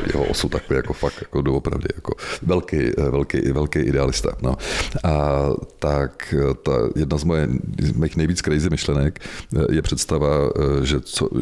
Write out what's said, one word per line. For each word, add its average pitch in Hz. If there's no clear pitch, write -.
jeho 71
osud -
takový 69
jako 62
fakt -
jako -
doopravdy 69
jako -
velký, 87
eh, 71
velký 71
je 69
velký 73
idealista, 67
no. 64
A 73
tak, 73
eh, 65
ta 73
jedna 76
z 71
moje, 80
z 73
mých -
nejvíc 80
crazy 78
myšlenek, 73
eh, 78
je 80
představa, -
eh, 69
že 71
co, -